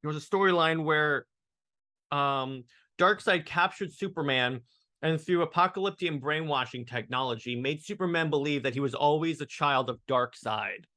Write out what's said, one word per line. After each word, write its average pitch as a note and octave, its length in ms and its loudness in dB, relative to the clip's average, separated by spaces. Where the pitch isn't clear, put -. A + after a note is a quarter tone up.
there D3+ 100 -6
was D3+ 60 -4
a C#3+ 100 -10
storyline E3+ 560 4
where, D3+ 440 2
um, C3+ 520 -2
Darkseid F#3 480 2
captured F3+ 480 -2
Superman C3 680 0
and D#3+ 160 0
through F3 220 0
apocalyptic F3 800 0
brainwashing C#3 640 -2
technology, B2 680 -4
made C#3 280 -4
Superman E3+ 460 -2
believe C#3+ 340 0
that C3 100 0
he C3 60 -4
was C3+ 160 -2
always D#3 460 2
a C#3+ 40 -6
child C3+ 440 0
of A#2+ 180 -6
Darkseid. G#2+ 800 -2